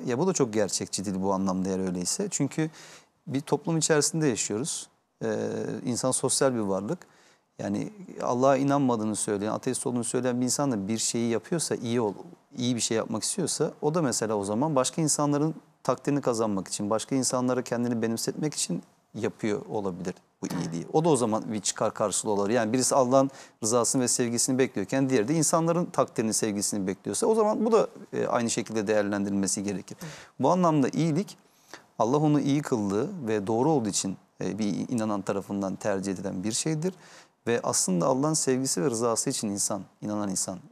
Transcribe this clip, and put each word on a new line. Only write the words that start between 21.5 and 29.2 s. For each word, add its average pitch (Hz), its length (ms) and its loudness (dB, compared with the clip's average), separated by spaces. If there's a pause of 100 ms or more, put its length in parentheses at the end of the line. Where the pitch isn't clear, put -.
bir 107 60 -2
çıkar - 340 -2
karşılığı 107 380 0
olabilir. 101 240 2
Yani 113 180 2
birisi 127 220 2
Allah'ın 135 360 6 (320)
rızasını 117 380 2
ve 123 60 2
sevgisini 120 500 0
bekliyorken 131 520 2
diğeri 117 180 4
de 147 60 2
insanların 165 520 2
takdirini, 110 480 0
sevgisini 101 540 0
bekliyorsa 98 400 -2
o 220 80 6
zaman 214 300 2
bu 233 60 2
da, 220 160 6 (260)
e, 117 140 0
aynı 117 220 2
şekilde 110 380 -2
değerlendirilmesi 101 760 0